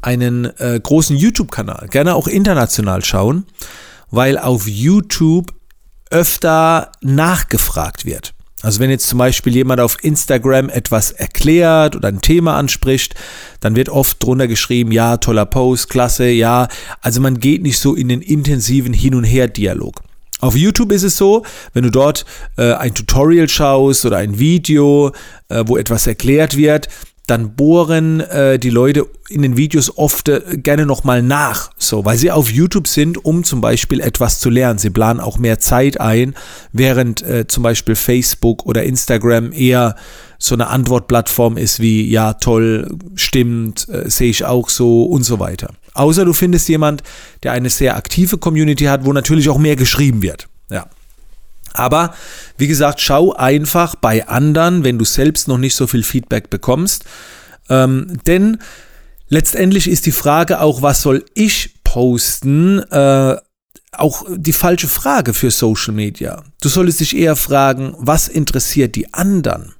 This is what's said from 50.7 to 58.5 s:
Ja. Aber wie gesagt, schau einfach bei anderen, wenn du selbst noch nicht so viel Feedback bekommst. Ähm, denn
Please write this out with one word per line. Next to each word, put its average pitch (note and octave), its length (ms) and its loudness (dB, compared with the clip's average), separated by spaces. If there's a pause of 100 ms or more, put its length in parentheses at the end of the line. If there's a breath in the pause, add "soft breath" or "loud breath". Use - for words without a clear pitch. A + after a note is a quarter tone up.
Ja. G#2 160 -8 (880)
Aber D#3+ 400 0 (420 loud breath)
wie C#3+ 120 0
gesagt, D3 320 0
schau D#3+ 340 2
einfach D3 640 0
bei A2 300 0
anderen, D3+ 580 2
wenn B2 140 0
du A2 60 0
selbst D3 440 0
noch B2+ 100 0
nicht C3+ 160 -2
so B2+ 120 0
viel A#2+ 160 0
Feedback - 480 -4
bekommst. C#3 540 -2 (640 loud breath)
Ähm, C3 580 0
denn G3+ 320 2 (720 loud breath)